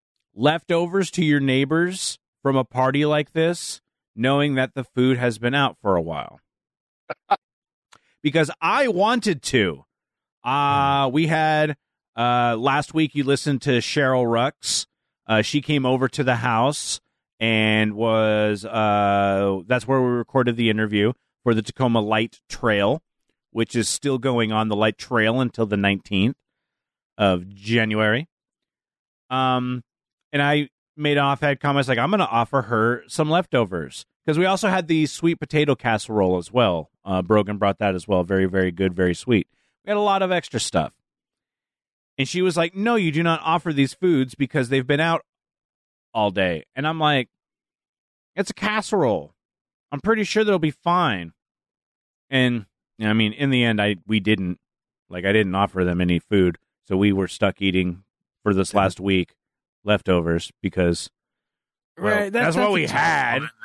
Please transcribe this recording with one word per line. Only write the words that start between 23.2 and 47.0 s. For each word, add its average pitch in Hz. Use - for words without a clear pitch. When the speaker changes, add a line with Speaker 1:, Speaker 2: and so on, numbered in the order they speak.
Speaker 1:
which 113
is 113
still 135
going 120
on 110
the 107
Light 107
Trail 113
until 117
the 104
nineteenth 101
of 95
January. 107
Um, 127
and 143
I 147
made 147
an 143
offhand 139
comment, 139
like, 131
"I'm 135
gonna 196
offer 117
her 113
some 151
leftovers." 107
'Cause 156
we 175
also 190
had 185
the 160
sweet 165
potato 147
casserole 104
as 85
well. 92
Uh, 92
Brogan 104
brought 98
that 101
as 87
well. 92
Very, 95
very 92
good, 92
very 90
sweet. -
We 196
had 208
a 208
lot 196
of 185
extra 165
stuff. 80
And 135
she 180
was 180
like, 170
"No, 226
you 180
do 156
not 165
offer 165
these 139
foods 139
because 131
they've 131
been 143
out 165
all 107
day." 92
And 139
I'm 160
like, 147